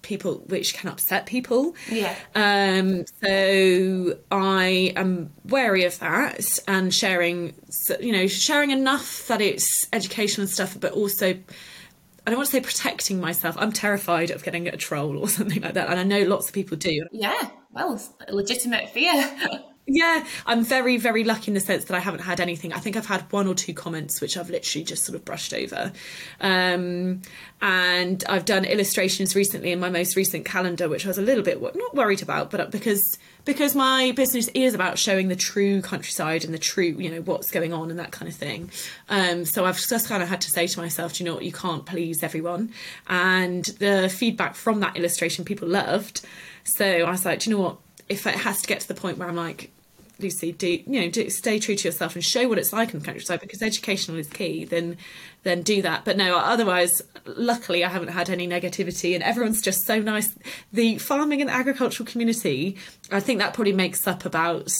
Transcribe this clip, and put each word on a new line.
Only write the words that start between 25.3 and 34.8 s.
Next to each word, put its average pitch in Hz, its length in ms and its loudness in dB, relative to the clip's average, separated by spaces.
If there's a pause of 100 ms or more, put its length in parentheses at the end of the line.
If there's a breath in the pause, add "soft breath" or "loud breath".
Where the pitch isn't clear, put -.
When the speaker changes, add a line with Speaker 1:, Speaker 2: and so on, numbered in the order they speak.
Speaker 1:
over. - 380 -4 (480 loud breath)
Um, 185 840 2 (400 loud breath)
and 180 680 2
I've 185 160 2
done 190 180 4
illustrations 190 720 2
recently 196 380 2
in 180 80 -2
my 180 80 0
most 180 260 0
recent 190 300 0
calendar, 180 420 -2
which 156 180 -2
I 190 40 -2
was 185 80 -2
a 196 40 -2
little 220 220 4
bit - 160 0
wo-, - 160 -6
not 440 200 -6
worried 214 260 2
about, 151 280 -2
but - 220 -4
because, 208 460 0 (260 loud breath)
because 285 320 2
my 262 380 4
business 254 400 2
is 254 200 4
about 185 240 0